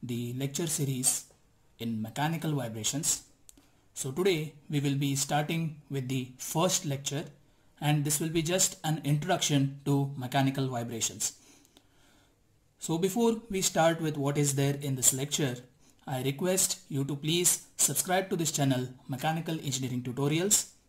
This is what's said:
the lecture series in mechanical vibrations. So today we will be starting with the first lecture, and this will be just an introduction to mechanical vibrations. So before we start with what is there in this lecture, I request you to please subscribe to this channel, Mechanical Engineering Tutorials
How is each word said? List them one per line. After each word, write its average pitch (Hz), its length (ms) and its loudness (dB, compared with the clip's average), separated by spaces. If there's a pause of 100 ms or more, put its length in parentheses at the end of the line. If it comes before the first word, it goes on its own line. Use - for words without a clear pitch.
the 120 300 -4
lecture 139 340 -2
series 135 580 0 (540)
in 117 200 -2
mechanical 151 520 -2
vibrations. 120 720 -2 (720)
So - 160 -6
today 156 420 0 (160)
we 147 100 2
will 139 140 2
be 139 220 0
starting 156 640 0 (120)
with 135 180 -4
the 127 300 -4
first - 480 0
lecture, 143 400 -4 (560)
and 147 240 4
this 147 140 0
will 165 100 0
be 160 140 0
just 180 400 2
an 156 200 0
introduction 147 840 2
to 139 300 2
mechanical 135 520 0
vibrations. 117 680 -4 (1400)
So 160 220 -2
before 220 500 2
we 190 140 -2
start 165 380 4
with 156 160 -2
what 143 200 0
is 143 160 2
there 139 260 2
in 139 160 -2
this 127 160 4
lecture, 135 440 -2 (500)
I 131 160 -4
request 175 680 0
you 139 160 -2
to 143 100 -4
please 160 500 0 (100)
subscribe 185 540 0
to 208 60 0
this 165 160 0
channel, 131 360 2 (200)
Mechanical 160 480 -2
Engineering 131 480 -4
Tutorials 143 680 0 (160)